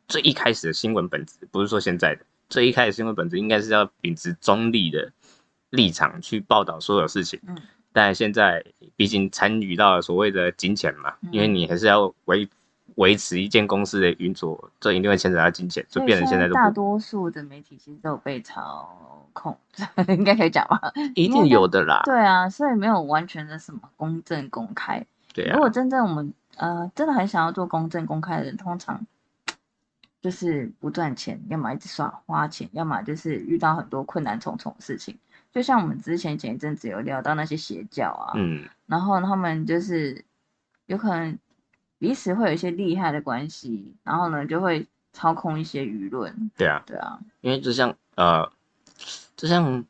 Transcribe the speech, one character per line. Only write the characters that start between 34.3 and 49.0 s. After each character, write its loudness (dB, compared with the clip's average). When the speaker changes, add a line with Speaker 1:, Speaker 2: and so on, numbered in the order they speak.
Speaker 2:
重 -8
重 -12
的 -20
事 -10
情。 -16
就 -2
像 4
我 0
们 -4
之 -4
前 -4
前 -8
一 -8
阵 -6
子 -10
有 -6
聊 -6
到 -2
那 -2
些 -6
邪 -10
教 -4
啊， -8
Speaker 1:
嗯。 -2
Speaker 2:
然 0
后 2
他 0
们 -2
就 0
是 -4
有 -4
可 -2
能 -6
彼 0
此 -4
会 2
有 2
一 0
些 -4
利 -2
害 0
的 -4
关 -6
系， -12
然 -2
后 0
呢， -4
就 -2
会 0
操 2
控 -4
一 -4
些 -6
舆 -8
论。 -6
Speaker 1:
对 4
啊。 0
Speaker 2:
对 -14
啊。 -10
Speaker 1:
因 0
为 0
就 -2
像， 2
呃， 4